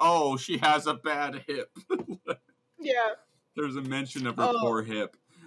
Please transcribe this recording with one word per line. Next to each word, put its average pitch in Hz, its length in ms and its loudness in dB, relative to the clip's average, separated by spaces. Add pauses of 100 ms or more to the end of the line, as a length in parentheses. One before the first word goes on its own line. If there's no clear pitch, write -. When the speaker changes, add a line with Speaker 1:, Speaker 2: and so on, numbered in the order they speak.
Speaker 1:
"Oh, 156 360 4
she 147 220 -4
has 151 300 4
a 151 60 0
bad 143 520 -4
hip." 139 240 -6 (180)
<laughs> - 520 -6 (400)
Speaker 2:
Yeah. 247 300 2 (440)
Speaker 1:
There's 143 220 -4
a 139 60 -6
mention 135 440 -4
of 120 120 -2
her 247 100 4
Speaker 2:
Oh. 240 120 2
Speaker 1:
poor 113 220 0
hip, 107 340 -6 (300)